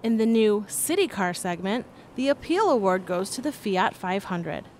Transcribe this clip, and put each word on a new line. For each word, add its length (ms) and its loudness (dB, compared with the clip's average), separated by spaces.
in 140 2
the 100 2
new 400 4
city 400 0
car 260 -2
segment, 540 -2
the 100 -2
Appeal 420 2
Award 380 2
goes 240 -4
to 100 -6
the 120 -4
Fiat 420 0
five 300 -4
hundred. 400 -6